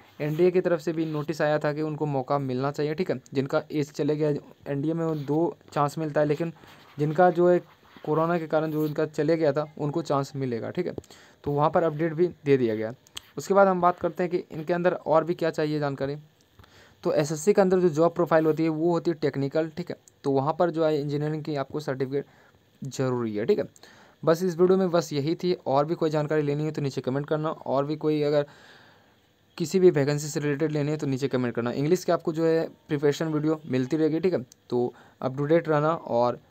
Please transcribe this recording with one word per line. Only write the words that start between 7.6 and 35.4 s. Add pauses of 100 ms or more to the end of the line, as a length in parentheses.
कोरोना
के
कारण
जो
इनका
चले
गया
था (100)
उनको
चांस
मिलेगा,
ठीक
है। (500)
तो
वहाँ
पर
अपडेट
भी (180)
दे
दिया
गया। (440)
उसके
बाद
हम
बात
करते
हैं
कि
इनके
अंदर
और
भी
क्या
चाहिए
जानकारी। (840)
तो
एसएससी
के
अंदर
जो
जॉब
प्रोफाइल
होती
है
वो
होती
है
टेक्निकल,
ठीक
है, (280)
तो
वहाँ
पर
जो
है
इंजीनियरिंग
की
आपको
सर्टिफिकेट (560)
ज़रूरी
है,
ठीक
है। (580)
बस
इस
वीडियो
में
बस
यही
थी, (140)
और
भी
कोई
जानकारी
लेनी
हो
तो
नीचे
कमेंट
करना,
और
भी
कोई
अगर (1120)
किसी
भी
वैकेंसी
से
रिलेटेड
लेनी
है
तो
नीचे
कमेंट
करना।
इंग्लिश
के
आपको
जो
है (200)
प्रिपरेशन
वीडियो
मिलती
रहेगी,
ठीक
है, (240)
तो (280)
up
to